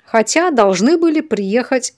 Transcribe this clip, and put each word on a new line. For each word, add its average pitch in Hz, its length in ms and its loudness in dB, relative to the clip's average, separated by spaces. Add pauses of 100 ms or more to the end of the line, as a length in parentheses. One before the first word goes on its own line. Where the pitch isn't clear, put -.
хотя 311 460 0
должны 220 480 2
были 320 240 0
приехать 240 760 -4